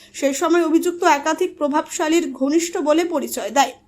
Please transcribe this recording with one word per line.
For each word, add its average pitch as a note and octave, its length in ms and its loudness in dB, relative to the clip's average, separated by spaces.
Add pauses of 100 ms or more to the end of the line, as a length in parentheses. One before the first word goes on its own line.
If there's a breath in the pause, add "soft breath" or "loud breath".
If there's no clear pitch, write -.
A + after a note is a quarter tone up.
(140 soft breath)
সেই C#4 200 -2
সময় E4+ 320 2
অভিযুক্ত E4+ 380 0
একাধিক D#4 540 0
প্রভাবশালীর D#4 760 0
ঘনিষ্ঠ D4+ 460 0
বলে D#4 280 2
পরিচয় A#3 440 -4
দেয় C4+ 220 2 (160)